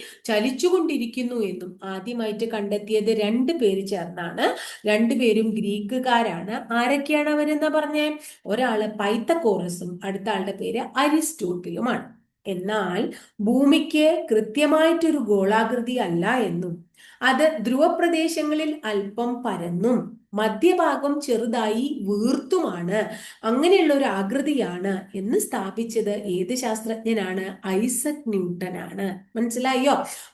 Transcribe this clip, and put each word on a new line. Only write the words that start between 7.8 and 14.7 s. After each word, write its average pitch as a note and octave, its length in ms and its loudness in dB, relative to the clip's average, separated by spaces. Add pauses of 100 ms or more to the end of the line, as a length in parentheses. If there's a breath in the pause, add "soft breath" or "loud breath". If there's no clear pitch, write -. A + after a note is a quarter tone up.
ഒരാള് G#3+ 420 0 (120)
പൈത്തഗോറസും G3 1040 0
അടുത്ത G3 260 -6
ആളുടെ G3 220 -2
പേര് F#3 300 -4 (160)
അരിസ്റ്റോട്ടിലുമാണ്. A3+ 1200 -2 (260)
എന്നാൽ G3 680 -2 (280 loud breath)
ഭൂമിക്ക് D4+ 880 4
കൃത്യമായിട്ടൊരു D4+ 840 4